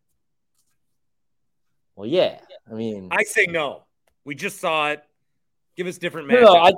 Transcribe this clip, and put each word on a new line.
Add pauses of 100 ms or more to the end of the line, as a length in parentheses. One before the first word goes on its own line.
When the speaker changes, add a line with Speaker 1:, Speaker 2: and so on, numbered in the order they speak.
(2000)
Speaker 1:
Well,
yeah. (280)
I
mean,
Speaker 2:
I
say
no. (400)
We
just
saw
it. (760)
Give
us
different
Speaker 1:
No,
no,
Speaker 2:
matchups.
Speaker 1:
I